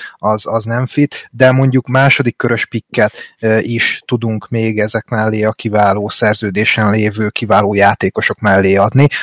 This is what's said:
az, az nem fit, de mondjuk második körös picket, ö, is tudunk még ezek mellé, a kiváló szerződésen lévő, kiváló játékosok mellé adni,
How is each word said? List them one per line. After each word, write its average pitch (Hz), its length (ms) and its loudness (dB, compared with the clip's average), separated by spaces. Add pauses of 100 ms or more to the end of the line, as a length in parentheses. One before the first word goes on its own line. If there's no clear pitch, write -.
(160)
az, 107 300 -4
az 110 180 -4
nem 120 220 -4
fit, - 440 -2
de 127 220 4
mondjuk 131 360 2
második 131 480 2
körös - 300 -2
picket, - 460 -2 (280)
ö, 110 200 2
is - 460 -4
tudunk 113 420 -4
még 113 300 -2
ezek 107 300 -4
mellé, 110 340 -2
a 107 100 0
kiváló 104 560 0
szerződésen 107 840 -2
lévő, 107 380 0
kiváló 104 460 0
játékosok 101 680 0
mellé 98 360 2
adni, 131 300 4 (160)